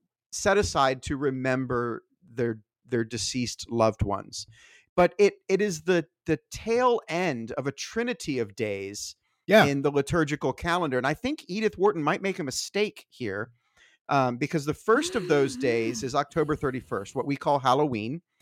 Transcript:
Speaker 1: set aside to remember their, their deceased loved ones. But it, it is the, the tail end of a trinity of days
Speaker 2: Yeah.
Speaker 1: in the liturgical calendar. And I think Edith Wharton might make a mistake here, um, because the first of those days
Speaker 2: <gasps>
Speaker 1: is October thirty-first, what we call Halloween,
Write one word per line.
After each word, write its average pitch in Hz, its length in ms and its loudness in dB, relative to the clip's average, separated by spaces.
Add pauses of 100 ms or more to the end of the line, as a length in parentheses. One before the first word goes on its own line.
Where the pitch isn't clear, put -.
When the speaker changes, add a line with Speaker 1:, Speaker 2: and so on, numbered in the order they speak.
(320)
Speaker 1:
set 202 260 0
aside 143 460 2
to 143 140 -4
remember 127 840 -2 (300)
their, 117 260 -2 (280)
their 120 160 2
deceased 117 680 -6
loved 110 320 2
ones. - 460 -6 (480)
But 180 220 6
it, 202 160 6 (160)
it 190 120 2
is 180 200 -2
the, 170 240 2 (200)
the 156 140 0 (120)
tail 240 580 2
end 151 440 -2
of 135 140 -4
a 139 60 -4
trinity 226 640 -6
of 107 160 -4
days 101 600 -8 (280)
Speaker 2:
Yeah. 196 200 8
Speaker 1:
in 139 160 0
the 143 100 2
liturgical 143 600 0
calendar. 170 440 -2
And 127 100 0
I 151 80 0
think 277 340 -6
Edith 208 280 -2
Wharton 175 260 2
might 160 180 0
make 190 180 -4
a 170 60 -4
mistake - 640 -4
here, 104 420 -8 (580)
um, 131 260 2
because 143 300 -2
the 147 80 -2
first 285 420 0
of 180 140 -2
those 139 260 4
days 117 480 0
Speaker 2:
<gasps> - 0 -
Speaker 1:
is 131 120 -4
October 147 420 0
thirty-first, 123 580 -6
what 127 100 -2
we 143 120 -2
call 147 220 0
Halloween, 131 600 0 (200)